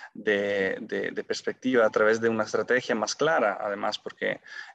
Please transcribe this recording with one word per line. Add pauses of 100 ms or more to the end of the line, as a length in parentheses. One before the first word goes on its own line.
(140)
de,
de,
de
perspectiva,
a
través
de
una
estrategia
más
clara,
además,
porque (340)